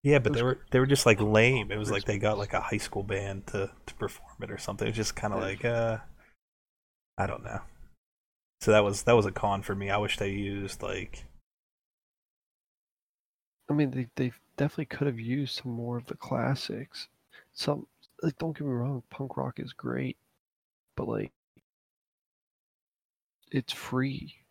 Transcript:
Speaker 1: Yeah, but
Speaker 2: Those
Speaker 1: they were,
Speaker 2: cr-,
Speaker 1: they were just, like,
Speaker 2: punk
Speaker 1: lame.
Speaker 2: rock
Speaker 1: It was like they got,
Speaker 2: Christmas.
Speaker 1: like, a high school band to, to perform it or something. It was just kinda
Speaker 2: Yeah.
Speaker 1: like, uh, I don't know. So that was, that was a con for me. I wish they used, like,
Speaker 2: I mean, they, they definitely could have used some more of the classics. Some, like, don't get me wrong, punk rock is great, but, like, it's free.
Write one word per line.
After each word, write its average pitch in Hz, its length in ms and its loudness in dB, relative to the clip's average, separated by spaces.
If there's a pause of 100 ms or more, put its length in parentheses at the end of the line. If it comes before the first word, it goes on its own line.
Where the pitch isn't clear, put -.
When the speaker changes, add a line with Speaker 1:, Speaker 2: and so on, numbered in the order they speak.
Speaker 1:
Yeah, 143 160 8
but 135 140 4
Speaker 2:
Those 143 60 2
Speaker 1:
they 117 40 2
were, 127 140 2
Speaker 2:
cr-, - 140 -18
Speaker 1:
they 127 100 6
were 131 60 6
just, 139 200 6
like, 107 120 8
Speaker 2:
punk 107 140 2
Speaker 1:
lame. 113 360 6
Speaker 2:
rock 104 80 -2
Speaker 1:
It - 20 -2
was 107 120 -2
like 101 140 0
they 104 140 0
got, 104 180 2
Speaker 2:
Christmas. 101 180 -4
Speaker 1:
like, 95 80 2
a - 40 -6
high - 120 0
school - 240 -4
band 98 460 -4
to, 98 220 -2 (160)
to - 80 -14
perform - 480 -10
it - 80 -8
or 101 80 -8
something. 101 280 -4
It 110 40 0
was 104 60 -4
just 110 200 -2
kinda 104 200 -2
Speaker 2:
Yeah. 95 60 -2
Speaker 1:
like, 98 220 -4
uh, 117 340 2 (1200)
I 95 80 0
don't - 180 -6
know. - 160 -6 (1000)
So 107 120 4
that 107 120 8
was, 98 200 0
that 120 120 6
was 104 100 6
a 95 60 -2
con 98 300 0
for 98 120 -4
me. 98 160 -4
I 101 80 2
wish 104 200 0
they 101 120 0
used, 98 520 -4
like, 95 420 -6 (2500)
Speaker 2:
I - 40 0
mean, 147 180 4
they, 127 260 -4
they 127 160 0 (240)
definitely 143 300 -2
could - 200 -2
have 117 140 -2
used 127 420 -4
some 123 100 -6
more 117 240 -4
of 120 100 -8
the - 100 -8
classics. - 920 -4 (440)
Some, - 340 -2 (360)
like, 160 160 0
don't 165 180 -4
get 147 100 -6
me 135 60 0
wrong, 123 380 -2
punk 135 260 -8
rock 131 240 -4
is 131 120 -8
great, - 440 -4 (800)
but, 120 120 -4
like, 107 240 -4 (2250)
it's 135 200 -2
free. 131 640 -4 (160)